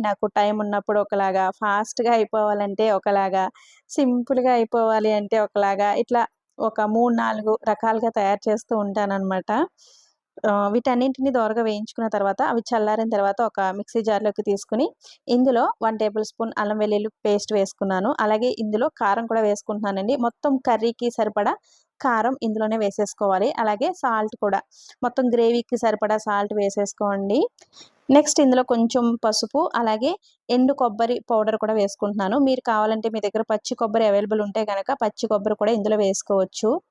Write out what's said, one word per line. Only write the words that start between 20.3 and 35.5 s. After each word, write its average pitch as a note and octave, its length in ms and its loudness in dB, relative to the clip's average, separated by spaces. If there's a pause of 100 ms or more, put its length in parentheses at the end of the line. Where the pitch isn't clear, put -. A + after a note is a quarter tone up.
కర్రీకి A#3 540 -2
సరిపడా G#3+ 440 -2 (460)
కారం A#3+ 400 0
ఇందులోనే A3 360 -2
వేసేసుకోవాలి. G3+ 840 0
అలాగే A3 340 -2
సాల్ట్ A3 480 -4
కూడా G3 180 0 (440)
మొత్తం B3 300 0
గ్రేవీకి A#3 440 0
సరిపడా G#3+ 400 0
సాల్ట్ G#3 360 -2
వేసేసుకోండి. G3+ 880 -2 (680)
నెక్స్ట్ D4 320 4
ఇందులో B3+ 220 4
కొంచెం A#3+ 400 0 (120)
పసుపు, A#3 600 -2
అలాగే A3+ 360 0 (380)
ఎండు B3+ 240 4
కొబ్బరి A#3 460 -2
పౌడర్ A3 380 0
కూడా G#3+ 160 -2
వేసుకుంటున్నాను. G3+ 680 -2
మీరు C4 280 2
కావాలంటే A3 420 0
మీ A3 100 -4
దగ్గర G#3 220 -2
పచ్చి - 340 -4
కొబ్బరి A3 320 0
అవైలబుల్ G#3 340 2
ఉంటే G#3 240 -4
కనుక G#3 360 -4
పచ్చి A3 260 -2
కొబ్బరి G#3+ 280 0